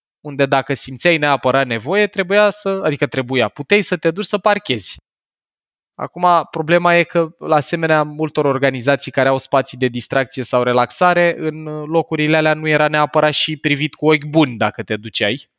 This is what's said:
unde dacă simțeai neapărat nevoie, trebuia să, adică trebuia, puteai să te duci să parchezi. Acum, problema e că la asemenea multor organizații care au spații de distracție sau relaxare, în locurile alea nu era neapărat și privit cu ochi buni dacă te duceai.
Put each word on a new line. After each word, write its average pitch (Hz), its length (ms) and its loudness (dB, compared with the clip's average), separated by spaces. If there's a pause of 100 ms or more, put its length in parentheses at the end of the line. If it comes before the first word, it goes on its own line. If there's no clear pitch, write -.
(200)
unde 139 260 -2
dacă 135 280 0
simțeai 151 440 0
neapărat 135 480 2
nevoie, 127 400 -2
trebuia 202 440 0
să, 196 340 -4
adică 151 220 0
trebuia, 127 420 0
puteai 202 340 0
să 185 140 -2
te 165 140 0
duci 180 140 -6
să 202 140 -2
parchezi. 190 580 -2 (1000)
Acum, 175 320 -4 (240)
problema 170 440 2
e 170 80 4
că 165 260 0 (100)
la 156 180 0
asemenea 160 460 0
multor 151 420 -2
organizații 131 680 0
care 131 160 2
au 135 100 2
spații 131 400 -2
de 127 100 0
distracție 123 540 -4
sau 123 200 0
relaxare, 170 760 2
în 156 260 -8 (200)
locurile 156 520 0
alea 156 180 2
nu 156 140 -4
era 151 200 2
neapărat 151 440 2
și 156 240 -4
privit 143 380 -2
cu - 120 -2
ochi 151 180 4
buni 147 320 2
dacă 107 260 -2
te 107 140 -4
duceai. 107 520 -4 (100)